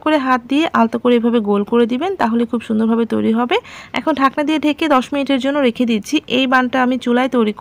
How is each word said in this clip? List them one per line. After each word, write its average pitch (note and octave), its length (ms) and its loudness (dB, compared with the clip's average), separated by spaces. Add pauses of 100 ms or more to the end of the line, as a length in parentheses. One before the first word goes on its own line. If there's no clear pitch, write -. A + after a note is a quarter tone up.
করে D#4 120 2 (100)
হাত B3+ 140 2 (100)
দিয়ে D4 140 2 (140)
আলতো A#3 240 0
করে B3 180 4
এভাবে A#3 280 2
গোল G3+ 220 2
করে A#3 220 4
দিবেন, D#4+ 280 -2
তাহলে A#3 300 0
খুব A#3 180 -2
সুন্দরভাবে A3+ 360 0 (100)
তৈরি G#3+ 240 0
হবে। B3 180 0 (420)
এখন D#4 220 -2
ঢাকনা C4+ 280 0
দিয়ে D#4 160 0
ঢেকে D4+ 300 0
দশ B3+ 180 2
মিনিটের C#4 320 0
জন্য C#4 120 -2 (120)
রেখে A#3+ 220 0
দিচ্ছি। A3 260 -2 (220)
এই C4+ 140 2
বানটা B3+ 340 2
আমি B3+ 180 0
চুলায় B3 320 2
তৈরি G#3+ 240 2